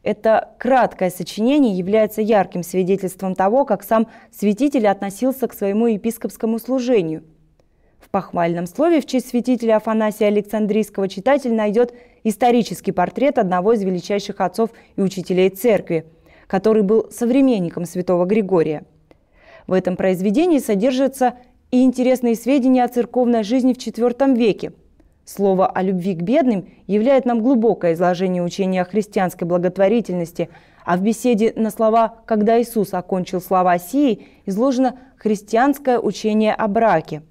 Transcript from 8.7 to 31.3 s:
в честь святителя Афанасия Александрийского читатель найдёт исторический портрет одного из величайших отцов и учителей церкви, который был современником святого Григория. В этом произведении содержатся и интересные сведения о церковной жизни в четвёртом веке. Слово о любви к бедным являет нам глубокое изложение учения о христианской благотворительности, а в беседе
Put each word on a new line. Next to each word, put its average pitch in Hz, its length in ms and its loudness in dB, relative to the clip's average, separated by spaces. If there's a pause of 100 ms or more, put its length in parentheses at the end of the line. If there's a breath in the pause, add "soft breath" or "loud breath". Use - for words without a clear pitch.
в - 60 -4
честь 254 240 -4
святителя 233 460 0
Афанасия 214 520 0
Александрийского 208 800 -2
читатель 254 460 0
найдёт 220 400 0 (300 loud breath)
исторический 220 680 0
портрет 220 460 0
одного 185 360 0
из 208 100 0
величайших 190 580 -4
отцов 214 300 -2 (240 soft breath)
и 202 60 -4
учителей 185 480 0
церкви, 185 560 0 (420 soft breath)
который 214 340 2
был 208 300 2
современником 233 760 0
святого 180 400 0
Григория. 180 600 0 (840 soft breath)
В 185 60 -2
этом 185 220 0
произведении 196 600 0
содержатся 254 800 0 (340 loud breath)
и 254 140 4
интересные 247 520 2
сведения 254 480 2
о 240 40 0
церковной 240 560 0
жизни 247 300 2
в 247 40 -4
четвёртом 247 560 0
веке. 190 400 0 (520)
Слово 190 420 0
о 185 160 -2
любви 185 320 -2
к 170 80 -6
бедным 247 460 0 (180 loud breath)
являет 240 380 2
нам 233 180 0
глубокое 214 500 2
изложение 180 480 0
учения 185 400 -2
о 180 40 -2
христианской 190 640 -4
благотворительности, 180 1000 -2 (340 loud breath)
а 180 140 -2
в 185 40 -2
беседе 226 540 0